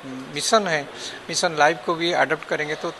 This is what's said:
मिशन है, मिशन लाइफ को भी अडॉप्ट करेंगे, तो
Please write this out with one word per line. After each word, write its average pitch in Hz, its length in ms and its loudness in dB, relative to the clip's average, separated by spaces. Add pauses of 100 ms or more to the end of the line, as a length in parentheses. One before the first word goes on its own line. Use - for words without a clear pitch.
मिशन 147 600 0
है, 156 160 0 (460)
मिशन 165 300 0
लाइफ 156 280 6
को 175 80 2
भी 170 180 0
अडॉप्ट 139 360 2
करेंगे, 151 260 -2
तो 165 260 -4